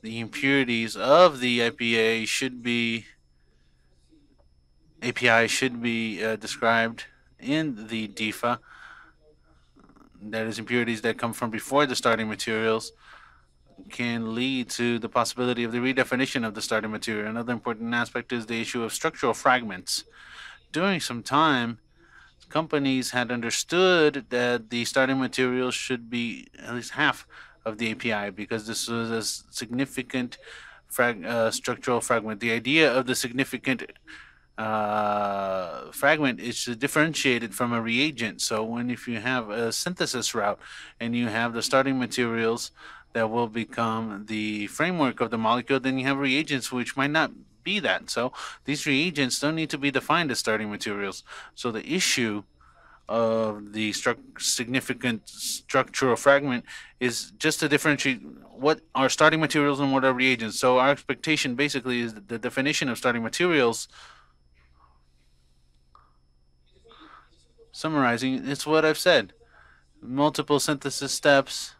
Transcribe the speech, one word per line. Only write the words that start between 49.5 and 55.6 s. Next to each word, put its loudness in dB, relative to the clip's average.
need -2
to -4
be 0
defined 2
as -2
starting -2
materials. -6
So -4
the -6
issue 0
of 0
the -2
struc-, -4
significant -2
structural 0